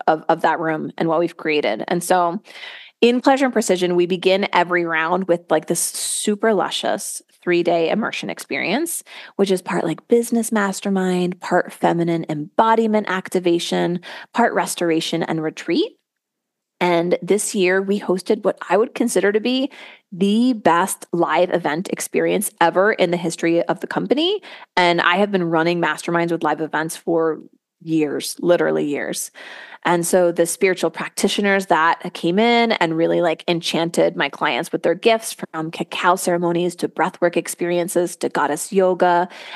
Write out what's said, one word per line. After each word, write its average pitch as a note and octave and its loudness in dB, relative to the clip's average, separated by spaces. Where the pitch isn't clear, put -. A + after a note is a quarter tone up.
of, D#3+ 2
of E3 0
that D#3+ 2
room D#3 -4
and E3+ 0
what D#3+ 2
we've E3+ -2
created. C#3+ -2
And F3+ -2
so F3 0
in A#3+ 4
Pleasure C#4 4
and B3+ 0
Precision, F3+ 0
we F3 4
begin F#3+ 2
every F3 2
round E3 0
with, E3+ 2
like, D#3+ 0
this E3+ -2
super - -2
luscious C#3 -4
three-day E3+ 0
immersion D3+ -4
experience, D#3+ -6
which G3 0
is F3+ 0
part, - -4
like, D#3 -6
business A#3 0
mastermind, F#3+ -2
part F3+ 0
feminine E3+ 0
embodiment A3 0
activation, F3 0
part A3+ 2
restoration E3+ 0
and D#3+ -2
retreat. F3+ -2
And F3 2
this F#3+ 0
year F#3+ 2
we G3 0
hosted F#3 -2
what F#3+ 0
I F3+ 4
would G#3+ 0
consider G3+ 2
to G#3+ 2
be B3+ -2
the G#3 2
best F#3 2
live E3+ 2
event E3+ -2
experience E3+ -2
ever F3+ 4
in F3+ 0
the F3 0
history E3+ 0
of E3+ -2
the - -8
company. D#4+ -2
And F3 4
I F3 2
have G3+ 0
been F#3 0
running E3+ 0
masterminds E3+ -2
with E3 -2
live D#3 -2
events D#3 -4
for E3 -2
years, D3+ -2
literally D#3 2
years. C#3 -6
And E3+ 2
so F3+ 4
the E3 0
spiritual F3 0
practitioners G3 0
that E3+ 2
came F3 0
in A#3 4
and E3 0
really, E3+ 2
like, E3 0
enchanted E3 0
my D#3 2
clients - -2
with - -4
their E3 2
gifts, A3 0
from D#3+ -8
cacao - 0
ceremonies F3 0
to D#3 -4
breathwork E3+ -2
experiences F3 -2
to - -4
goddess - -4
yoga, F3+ 2